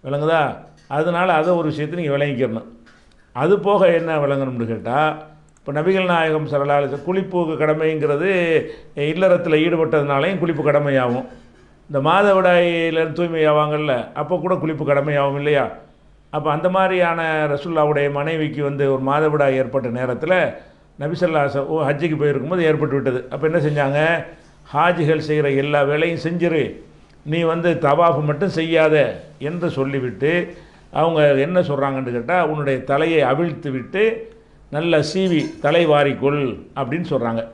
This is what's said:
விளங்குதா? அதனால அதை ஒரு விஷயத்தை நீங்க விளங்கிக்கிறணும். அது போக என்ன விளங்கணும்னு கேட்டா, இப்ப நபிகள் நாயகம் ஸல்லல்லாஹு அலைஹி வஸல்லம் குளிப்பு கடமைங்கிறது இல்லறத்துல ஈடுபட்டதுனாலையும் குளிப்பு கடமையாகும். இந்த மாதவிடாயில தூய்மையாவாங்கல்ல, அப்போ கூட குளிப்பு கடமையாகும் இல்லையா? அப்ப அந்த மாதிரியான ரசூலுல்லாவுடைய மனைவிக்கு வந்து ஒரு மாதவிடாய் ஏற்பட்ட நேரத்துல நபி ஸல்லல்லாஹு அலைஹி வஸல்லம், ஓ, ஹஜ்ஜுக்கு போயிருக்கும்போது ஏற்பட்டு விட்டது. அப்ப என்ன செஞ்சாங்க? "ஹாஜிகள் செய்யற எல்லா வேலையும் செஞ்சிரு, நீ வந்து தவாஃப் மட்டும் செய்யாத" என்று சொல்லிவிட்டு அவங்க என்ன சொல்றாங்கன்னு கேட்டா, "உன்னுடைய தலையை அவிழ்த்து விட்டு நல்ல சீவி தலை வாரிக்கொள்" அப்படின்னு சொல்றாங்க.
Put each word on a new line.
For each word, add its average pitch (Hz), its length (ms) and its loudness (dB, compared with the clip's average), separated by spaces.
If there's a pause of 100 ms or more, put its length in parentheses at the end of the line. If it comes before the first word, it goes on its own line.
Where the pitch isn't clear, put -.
விளங்குதா? 143 500 0 (300)
அதனால 170 460 0
அதை 160 200 2
ஒரு 165 140 0
விஷயத்தை 151 320 -6
நீங்க 143 180 -2
விளங்கிக்கிறணும். 127 480 -2 (680)
அது 170 280 2
போக 190 280 4
என்ன 165 300 2
விளங்கணும்னு 135 480 -2
கேட்டா, 123 520 -2 (400)
இப்ப 143 240 -6
நபிகள் 185 240 0
நாயகம் 160 420 0
ஸல்லல்லாஹு 143 240 0
அலைஹி 143 140 2
வஸல்லம் 139 180 -8
குளிப்பு 180 400 -2
கடமைங்கிறது 156 1160 0 (340)
இல்லறத்துல 165 600 2
ஈடுபட்டதுனாலையும் 156 840 2
குளிப்பு 156 240 -2
கடமையாகும். 143 640 0 (640)
இந்த 143 180 0
மாதவிடாயில 175 1040 4
தூய்மையாவாங்கல்ல, 151 1000 0
அப்போ 147 240 -4
கூட 180 180 -2
குளிப்பு 156 300 -4
கடமையாகும் 143 500 0
இல்லையா? 143 320 0 (600)
அப்ப 156 220 -2
அந்த 160 180 0
மாதிரியான 170 760 0
ரசூலுல்லாவுடைய 147 640 0
மனைவிக்கு 147 520 -2
வந்து 139 300 0
ஒரு 127 100 -2
மாதவிடாய் 147 520 2
ஏற்பட்ட 127 320 -2
நேரத்துல 127 680 0 (420)
நபி 156 240 -6
ஸல்லல்லாஹு 180 40 2
அலைஹி 151 300 2
வஸல்லம், 139 120 -2
ஓ, 156 180 -2
ஹஜ்ஜுக்கு 151 360 -2
போயிருக்கும்போது 147 400 0
ஏற்பட்டு 151 340 0
விட்டது. 127 360 -2
அப்ப 143 200 -2
என்ன 165 100 2
செஞ்சாங்க? 147 680 0 (500)
"ஹாஜிகள் 160 520 2
செய்யற 147 300 0
எல்லா 147 260 0
வேலையும் 156 400 0
செஞ்சிரு, 165 580 -2 (420)
நீ 160 180 -2
வந்து 170 400 0
தவாஃப் 151 420 2
மட்டும் 147 260 -2
செய்யாத" 156 760 2 (160)
என்று 165 300 -4
சொல்லிவிட்டு 139 880 -2 (340)
அவங்க 151 420 4
என்ன 143 280 2
சொல்றாங்கன்னு 135 500 -2
கேட்டா, 156 340 0
"உன்னுடைய 147 380 -2
தலையை 156 380 2
அவிழ்த்து 143 500 0
விட்டு 190 600 -2 (360)
நல்ல 160 340 2 (100)
சீவி 185 460 0
தலை 165 280 2
வாரிக்கொள்" 139 720 2 (160)
அப்படின்னு 139 340 -4
சொல்றாங்க. 117 440 -2